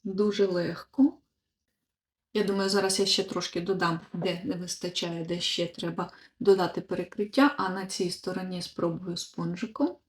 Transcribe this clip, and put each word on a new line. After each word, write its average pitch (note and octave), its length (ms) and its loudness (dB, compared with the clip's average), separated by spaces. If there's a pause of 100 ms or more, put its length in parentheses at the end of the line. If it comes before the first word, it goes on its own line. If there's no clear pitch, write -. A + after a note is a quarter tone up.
дуже G3+ 420 2
легко. F3 720 2 (1160)
Я G#3+ 100 2
думаю, G3 260 0
зараз F#3+ 300 2
я G3 60 4
ще G3 180 2
трошки - 380 -4
додам, E3+ 380 0 (140)
де F3 300 -2
не F#3 120 -4
вистачає, F3 720 -6
де F3 140 -4
ще F3 280 -2
треба - 440 -6 (280)
додати F#3+ 420 6
перекриття, G#3 760 2
а F#3+ 120 -2
на F#3+ 160 -4
цій F#3 260 -2
стороні F#3 500 -6
спробую F3 560 -4
спонжиком A3 800 -2 (140)